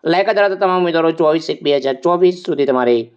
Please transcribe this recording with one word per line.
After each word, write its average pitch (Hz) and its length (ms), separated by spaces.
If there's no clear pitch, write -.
લાયકાત 190 320
ધરાવતા 202 180
તમામ 185 260
ઉમેદવારો 165 300
ચોવીસ 160 400
એક - 120
બે 143 140
હજાર 135 180
ચોવીસ 180 520
સુધી 143 200
તમારે 120 500